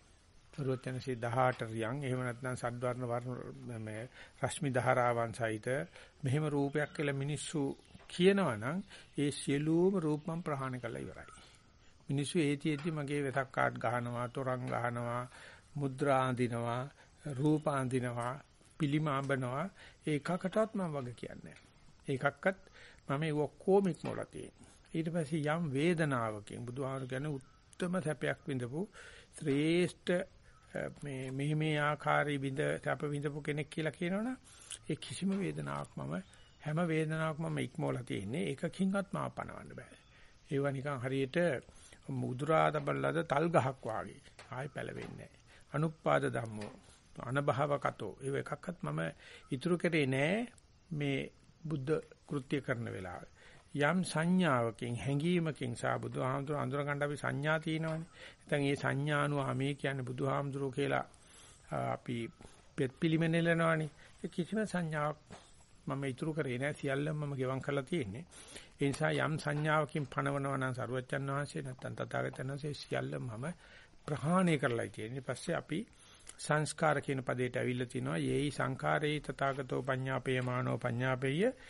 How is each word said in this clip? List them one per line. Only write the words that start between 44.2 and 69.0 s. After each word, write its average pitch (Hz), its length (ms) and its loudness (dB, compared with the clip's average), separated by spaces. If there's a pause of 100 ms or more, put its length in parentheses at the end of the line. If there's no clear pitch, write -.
ආයි 131 220 -8
පැලවෙන්නේ - 500 -8
නැහැ. - 200 -18 (320)
අනුප්පාද 151 560 2
ධම්මෝ, 113 460 -4 (460)
අනභව 143 580 2
කතෝ. 127 420 -2
ඒව 135 180 -4
එකක්වත් - 440 -6
මම 151 200 -2 (460)
ඉතුරු 165 320 0
කරේ 160 280 2
නෑ 139 280 2 (560)
මේ 143 400 -2 (300)
බුද්ධ 151 320 -2 (320)
කෘත්‍ය 143 360 -2
කරන 117 260 -2
වෙලාවේ. 95 440 -8 (400)
යම් 147 320 4
සංඥාවකින්, 139 920 4
හැඟීමකින් 143 800 2
සහ - 100 -8 (120)
බුදුහාමුදුර 135 600 -2
අඳුර 135 260 0
ගන්න 143 200 0
අපි 147 140 -2
සංඥා 135 440 0
තියෙනවනේ. 160 460 -2 (300)
නැත්නම් - 260 0
ඒ 139 140 4
සංඥා 143 460 2
අනුව 147 160 2
"ආ, 135 160 0
මේ 135 200 0
කියන්නේ 139 300 -2
බුදුහාමුදුරෝ" 139 640 -2
කියලා, 135 360 0 (600)
අ, 151 100 -4 (120)
අපි 123 280 -4 (560)
පෙත් 131 220 0
පිළිමෙනෙලනවනේ. 165 960 2 (260)
ඒ - 120 -8
කිසිම 185 360 -2
සංඥාවක් 156 540 -2 (680)
මම 139 200 -2
ඉතුරු 139 280 -2
කරේ 135 260 -2
නෑ. 143 160 0
සියල්ලම 147 420 0
මම 147 180 -2
ගෙවම් 131 260 0
කරලා 143 220 0
තියෙන්නේ. 131 420 -4 (500)
ඒ 143 140 2
නිසා 156 240 2